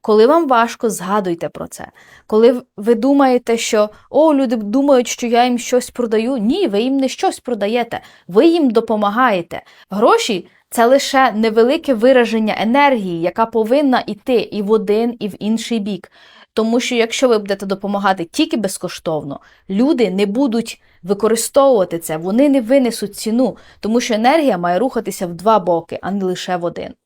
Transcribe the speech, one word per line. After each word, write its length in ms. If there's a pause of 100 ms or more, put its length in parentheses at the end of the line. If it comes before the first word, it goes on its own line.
Коли 260
вам 200
важко, 420
згадуйте 600
про 180
це. 200 (400)
Коли 240
в-, 120 (140)
ви 180
думаєте, 640
що, 320 (200)
«О, 240
люди 220
думають, 520
що 200
я 180
їм 140
щось 300
продаю», 480
ні, 300
ви 140
їм 160
не 100
щось 320
продаєте, 600 (260)
ви 200
їм 220
допомагаєте. 920 (280)
Гроші — 580 (220)
це 160
лише 460
невелике 600
вираження 640
енергії, 640
яка 240
повинна 600
йти 280
і 260
в 100
один, 480
і 80
в 160
інший 360
бік. 320 (420)
Тому 260
що 160
якщо 320
ви 100
будете 280
допомагати 580
тільки 340
безкоштовно, 800 (300)
люди 420
не 140
будуть 560 (220)
використовувати 960
це, 180
вони 320
не 120
винесуть 540
ціну, 420 (220)
тому 220
що 120
енергія 440
має 220
рухатися 480
в 60
два 260
боки, 420
а 100
не 140
лише 320
в 60
один. 300 (120)